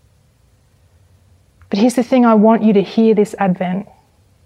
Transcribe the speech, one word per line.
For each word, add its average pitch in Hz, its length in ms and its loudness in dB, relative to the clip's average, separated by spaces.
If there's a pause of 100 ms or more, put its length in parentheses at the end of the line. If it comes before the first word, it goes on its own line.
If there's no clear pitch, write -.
(1700)
But 202 100 -6
here's 233 160 0
the 247 80 -2
thing 247 220 0
I 233 100 2
want 220 280 2
you 220 100 2
to 196 100 2
hear 226 320 0
this 202 240 -2
Advent. 185 480 -4 (600)